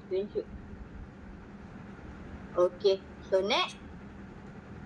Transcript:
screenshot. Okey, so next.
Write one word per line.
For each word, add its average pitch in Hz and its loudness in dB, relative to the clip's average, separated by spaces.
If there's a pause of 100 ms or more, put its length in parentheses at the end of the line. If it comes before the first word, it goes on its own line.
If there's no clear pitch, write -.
screenshot. 196 2 (2250)
Okey, 190 8 (320)
so 190 8
next. 262 4 (1080)